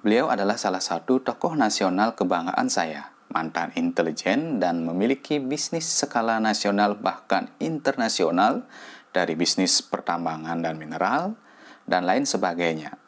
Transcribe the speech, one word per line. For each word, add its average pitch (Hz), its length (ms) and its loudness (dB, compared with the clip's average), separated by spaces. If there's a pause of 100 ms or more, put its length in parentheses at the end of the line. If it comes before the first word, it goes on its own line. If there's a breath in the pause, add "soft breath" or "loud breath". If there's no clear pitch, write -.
beliau 120 320 4
adalah 101 240 2
salah 92 240 0
satu 127 400 0
tokoh 165 400 -2
nasional 104 560 2
kebanggaan 92 560 0
saya, 78 400 -4 (160)
mantan 82 480 -4
intelijen 90 880 0
dan 85 240 0
memiliki 120 560 0
bisnis 151 400 -4
skala 113 560 0
nasional 104 560 2
bahkan 92 640 -2
internasional, 117 1040 2 (480 loud breath)
dari 85 240 0
bisnis 85 480 2
pertambangan 82 800 -4
dan 80 160 -2
mineral 104 560 -2 (480 loud breath)
dan 90 240 0
lain 120 160 4
sebagainya. 85 720 -2 (120)